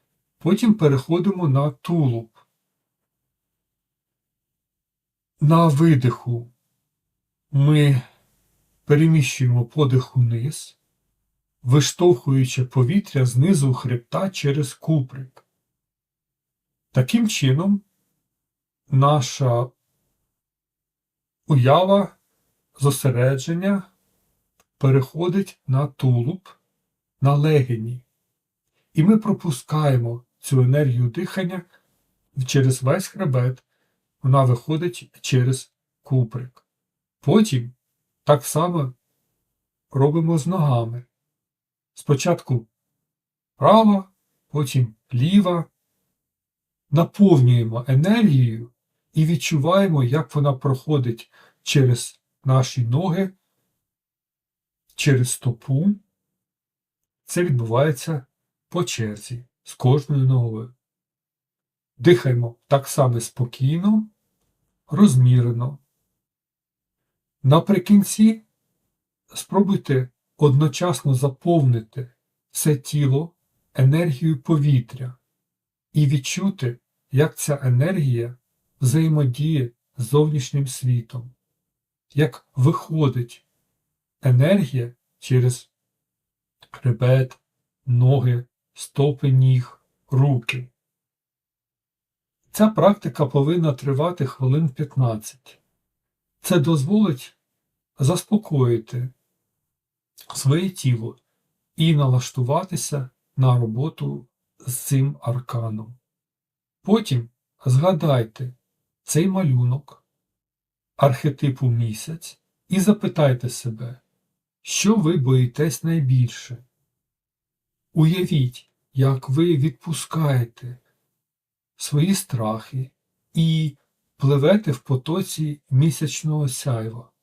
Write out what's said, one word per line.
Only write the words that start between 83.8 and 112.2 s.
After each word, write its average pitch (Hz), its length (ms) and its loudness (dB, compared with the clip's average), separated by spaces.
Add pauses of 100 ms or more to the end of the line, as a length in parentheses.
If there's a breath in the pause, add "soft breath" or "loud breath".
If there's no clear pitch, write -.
енергія 131 720 2 (260)
через 127 520 -2 (1000)
хребет, 127 680 0 (460)
ноги, 123 600 2 (280)
стопи 139 580 -2
ніг, 131 500 2 (280)
руки. 131 600 -2 (1800)
Ця 214 160 2
практика 170 580 0
повинна 147 480 0
тривати 143 520 -4
хвилин 135 440 -2
п'ятнадцять. - 880 -6 (800)
Це 175 180 0
дозволить 160 760 -2 (640)
заспокоїти 131 1120 -2 (1200)
своє 170 360 -2
тіло 120 480 -6 (580)
і 160 200 2
налаштуватися 139 1120 -2 (280)
на 127 220 2
роботу 139 680 -6 (320)
з 127 160 -12
цим 139 460 -2
арканом. 113 760 -8 (880)
Потім 190 480 -2 (360)
згадайте 135 880 0 (560)
цей 170 180 0
малюнок, 135 760 -2 (920)
архетипу 135 680 0
місяць, 117 760 -6 (260)